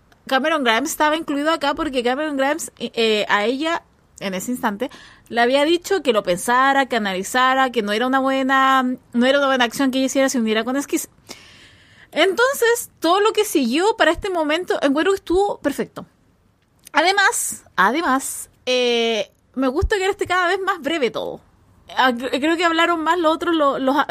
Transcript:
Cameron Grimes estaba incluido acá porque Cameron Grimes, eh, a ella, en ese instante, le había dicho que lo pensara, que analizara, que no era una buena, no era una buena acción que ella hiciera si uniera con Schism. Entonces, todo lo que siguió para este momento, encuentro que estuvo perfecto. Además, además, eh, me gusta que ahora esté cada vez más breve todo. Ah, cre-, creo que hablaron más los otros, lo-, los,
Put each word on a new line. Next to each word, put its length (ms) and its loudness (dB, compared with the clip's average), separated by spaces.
Cameron 360 0
Grimes 280 0
estaba 260 0
incluido 340 -2
acá 240 -2
porque 300 -2
Cameron 320 -2
Grimes, 420 -2
eh, 500 0
a 180 0
ella, 360 -2
en 140 -6
ese 180 -6
instante, 380 -4
le 120 -2
había 240 4
dicho 380 0
que 100 2
lo 100 2
pensara, 640 2
que 100 -2
analizara, 760 0
que 120 -2
no 100 -4
era 140 0
una 120 2
buena, 640 2
no 140 2
era 120 4
una 100 2
buena 160 2
acción 260 0
que 80 0
ella 80 2
hiciera 220 2
si 100 -2
uniera 260 0
con 160 -4
Schism. 300 -6
Entonces, 800 0
todo 200 2
lo 120 2
que 120 0
siguió 540 0
para 120 4
este 200 -2
momento, 520 -2
encuentro 300 2
que 40 0
estuvo 440 -2
perfecto. 460 -6
Además, 720 0
además, 720 -2
eh, 640 0
me 140 0
gusta 280 0
que 60 -2
ahora 100 0
esté 140 -6
cada 220 0
vez 120 0
más 200 -4
breve 300 -2
todo. 300 -8
Ah, 160 4
cre-, 280 -4
creo 160 2
que 80 0
hablaron 400 0
más 140 0
los 160 2
otros, 200 -2
lo-, 240 2
los, 180 0